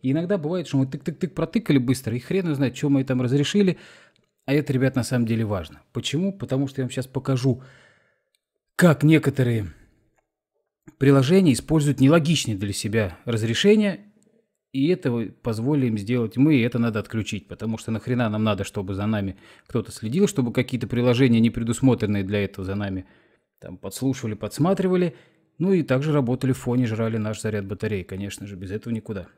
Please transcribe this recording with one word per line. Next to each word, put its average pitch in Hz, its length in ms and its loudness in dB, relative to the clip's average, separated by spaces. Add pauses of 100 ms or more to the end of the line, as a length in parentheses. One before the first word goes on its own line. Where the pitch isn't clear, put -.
И 131 120 -2
иногда 175 260 0
бывает, 160 280 -4
что 135 120 0
мы 135 80 2
тык-тык-тык 151 420 -8
протыкали 165 480 0
быстро, 123 400 0
и 123 40 -4
хрен 180 260 -2
его 156 80 0
знает, 135 180 0
чё 147 160 -4
мы 139 160 2
там 127 160 0
разрешили. 143 560 2 (720)
А 135 60 -2
это, 143 200 0
ребят, 131 220 2
на 120 100 0
самом 120 220 0
деле 113 180 0
важно. 95 380 -6 (100)
Почему? 170 400 -2
Потому 135 360 -4
что 135 120 -8
я 131 40 -2
вам 123 60 -6
щас 131 160 -6
покажу, 135 560 -2 (1120)
как 165 260 4
некоторые 131 680 2 (1300)
приложения 139 540 6
используют 147 480 2
нелогичные 143 560 4
для 101 160 -6
себя 104 520 -2
разрешения, 165 880 2 (600)
и 135 160 0
это 180 220 0
вы 117 200 -2
позволили 127 560 -2
им 110 100 0
сделать 113 400 -2
мы, 143 200 4
и 123 40 4
это 120 180 0
надо 117 200 0
отключить, 104 500 -6
потому 110 300 -8
что - 120 -10
нахрена 120 380 -2
нам 107 160 -2
надо, 101 200 0
чтобы 98 300 -8
за 98 120 -4
нами 101 300 -2 (300)
кто-то - 260 -4
следил, 147 340 0
чтобы 120 260 0
какие-то 123 360 -2
приложения, 120 520 4
не 117 100 4
предусмотренные 113 720 0
для 101 200 -2
этого, 98 220 -8
за 95 80 -4
нами 98 320 -6 (540)
там 92 180 -16
подслушивали, 120 560 -6
подсматривали, 180 840 0 (420)
ну 190 140 0
и 180 100 2
также 135 300 0
работали 131 400 0
в 127 60 -2
фоне, 123 280 0
жрали 113 300 -2
наш 107 240 -4
заряд 104 260 -4
батареи, 101 360 -4
конечно 98 440 -10
же, 101 100 -12
без 90 160 -10
этого 113 200 -6
никуда. 117 460 -8